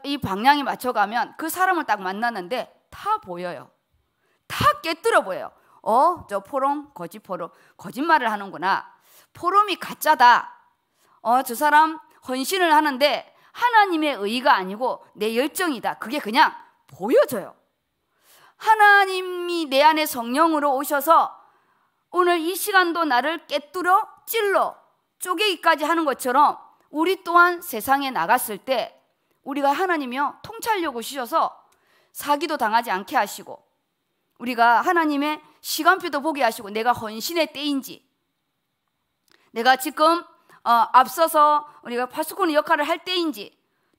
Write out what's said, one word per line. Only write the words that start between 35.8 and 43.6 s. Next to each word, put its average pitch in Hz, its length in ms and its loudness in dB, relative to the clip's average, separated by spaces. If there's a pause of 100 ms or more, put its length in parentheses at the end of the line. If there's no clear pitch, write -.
보게 285 220 -2
하시고, 220 280 -2
내가 226 220 -2
헌신의 233 600 -4
때인지, 277 520 -6 (1500)
내가 254 240 2
지금, 311 440 0 (440)
어, - 60 0 (220)
앞서서 294 760 2 (180)
우리가 240 220 -6
파수꾼의 320 500 -4
역할을 302 300 0
할 339 180 -4
때인지 320 540 -6 (400)